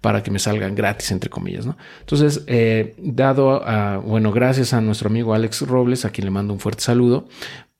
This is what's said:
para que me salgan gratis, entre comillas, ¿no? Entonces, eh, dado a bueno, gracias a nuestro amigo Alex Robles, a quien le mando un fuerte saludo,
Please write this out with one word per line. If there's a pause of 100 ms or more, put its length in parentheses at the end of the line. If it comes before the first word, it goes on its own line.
para
que
me
salgan
gratis,
entre
comillas,
¿no? (220)
Entonces,
eh,
dado
a
bueno,
gracias
a
nuestro
amigo
Alex
Robles,
a
quien
le
mando
un
fuerte
saludo, (520)